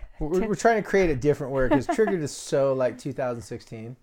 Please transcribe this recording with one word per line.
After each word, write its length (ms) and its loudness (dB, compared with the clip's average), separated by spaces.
We're, 280 0
we're 80 -2
trying 260 4
to 60 -6
create 220 2
a 60 2
different 380 0
word 180 2
'cause 160 2
triggered 340 2
is 140 -4
so, 380 0
like, 240 0
two 160 -8
thousand 300 -6
sixteen. 580 -14